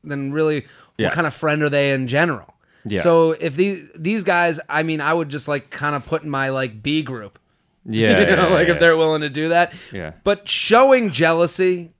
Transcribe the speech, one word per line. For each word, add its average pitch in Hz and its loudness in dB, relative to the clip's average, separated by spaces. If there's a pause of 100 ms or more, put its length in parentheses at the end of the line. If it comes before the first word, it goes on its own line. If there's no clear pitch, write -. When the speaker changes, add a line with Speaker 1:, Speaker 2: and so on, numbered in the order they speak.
Speaker 1:
then 139 -8
really, 156 -2 (320)
Speaker 2:
Yeah. 107 0
Speaker 1:
what - -2
kind 160 -2
of 139 -6
friend 151 -2
are 151 0
they 139 0
in 131 -2
general? 139 -2 (320)
Speaker 2:
Yeah. 104 -2
Speaker 1:
So 165 4
if 156 -6
these, 180 -2
these 190 -4
guys, 170 0
I 151 -2
mean, 160 -4
I 151 0
would 165 -2
just, 143 -10
like, 143 -6
kinda 147 -4
put 156 -6
in 151 -10
my, 135 -4
like, 131 -6
B 147 -2
group. 117 -14
<laughs> - -20 (380)
Speaker 2:
Yeah, 110 4
Speaker 1:
You 196 6 (100)
know, 180 2
Speaker 2:
yeah, 185 4
Speaker 1:
like, 170 4
Speaker 2:
yeah. 175 2
Speaker 1:
if 147 -2
they're 165 6
willing 160 0
to 151 -4
do 151 -4
that. 170 2 (200)
Speaker 2:
Yeah. 82 -10 (100)
Speaker 1:
But 202 -2
showing 247 4
jealousy 165 0